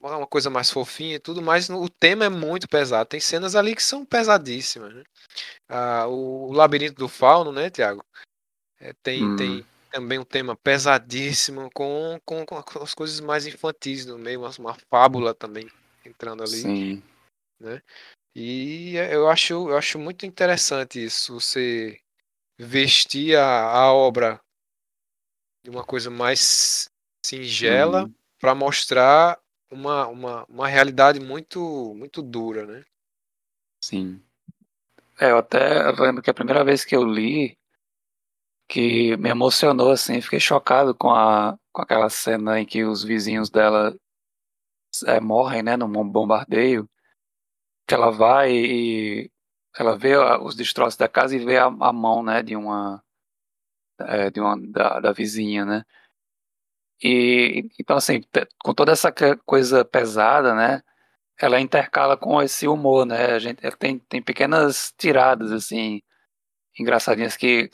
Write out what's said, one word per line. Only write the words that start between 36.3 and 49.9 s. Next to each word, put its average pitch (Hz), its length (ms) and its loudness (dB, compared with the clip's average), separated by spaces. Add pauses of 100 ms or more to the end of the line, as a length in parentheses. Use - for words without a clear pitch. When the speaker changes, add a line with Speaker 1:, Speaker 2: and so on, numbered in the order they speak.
Speaker 2:
a - 40 0
primeira 135 300 0
vez 139 200 2
que - 100 -2
eu 123 100 4
li, 117 520 -2 (1120)
que 117 480 0
me 104 140 -4
emocionou, 127 600 2
assim, 123 300 0
fiquei 139 200 -4
chocado 135 540 2
com 131 160 0
a, 110 480 4 (140)
com - 100 -6
aquela 110 280 2
cena 110 500 -2
em 104 60 -6
que 110 180 -4
os 104 180 -4
vizinhos 110 480 -4
dela, 107 440 2 (1120)
é, 120 140 2
morrem, 113 420 0
né, 117 140 0
num 117 140 -4
bom-, 104 180 -4
bombardeio, 110 800 0 (1000)
que - 60 2
ela 117 160 4
vai 123 440 4
e 117 760 -2 (480)
ela 113 180 2